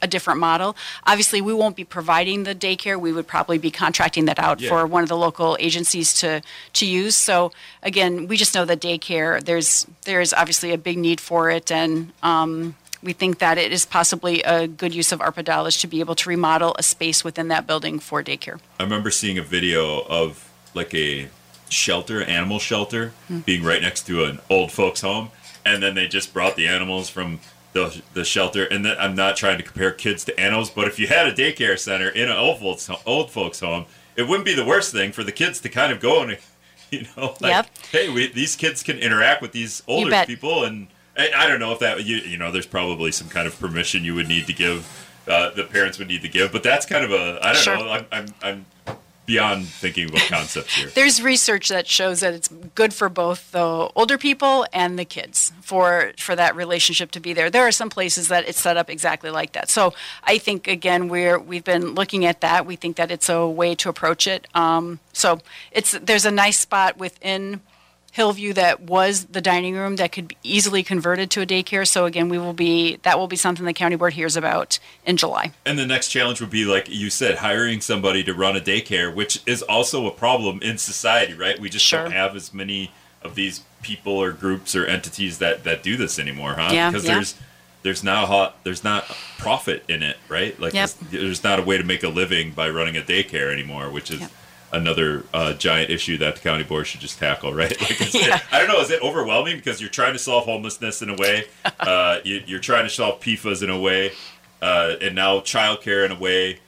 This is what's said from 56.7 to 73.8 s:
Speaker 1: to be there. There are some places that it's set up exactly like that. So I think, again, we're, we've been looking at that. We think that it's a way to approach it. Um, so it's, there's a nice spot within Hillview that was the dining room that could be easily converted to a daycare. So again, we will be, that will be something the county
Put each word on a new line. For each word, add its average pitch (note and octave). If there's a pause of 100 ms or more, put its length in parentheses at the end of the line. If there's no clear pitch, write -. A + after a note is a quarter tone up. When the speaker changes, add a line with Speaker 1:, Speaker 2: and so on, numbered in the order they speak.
Speaker 1:
to F3
be E3+
there. E3
There B3
are A#3
some G#3+
places F3+
that F3
it's E3+
set F3
up E3+
exactly D#3
like D#3+
that. -
So F#3 (320)
I G#3+
think, G#3
again, F3+
we're, F3
we've F3
been F3
looking F#3+
at E3+
that. E3+
We F3+
think E3+
that E3+
it's -
a E3+
way E3+
to -
approach E3
it. F#3+
Um, E3 (140)
so E3+ (320)
it's, -
there's G#3
a G#3
nice G3+
spot F#3+
within F#3+ (500)
Hillview G3+
that F3+
was F#3
the F#3+
dining F3+
room G3
that F3+
could E3
be -
easily G3
converted F3+
to G#3
a F#3
daycare. F#3
So F3+
again, E3+
we F3
will F3
be, E3+
that F3+
will F#3
be F3+
something F3
the E3+
county F3